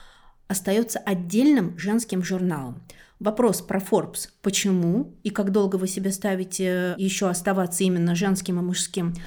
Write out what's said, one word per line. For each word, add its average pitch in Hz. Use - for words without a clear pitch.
остается 196
отдельным 185
женским 202
журналом. 170
Вопрос 214
про 185
Forbes. -
Почему? 190
И 214
как 196
долго 196
вы 185
себе 190
ставите 185
еще 190
оставаться 185
именно 175
женским 190
и -
мужским? 180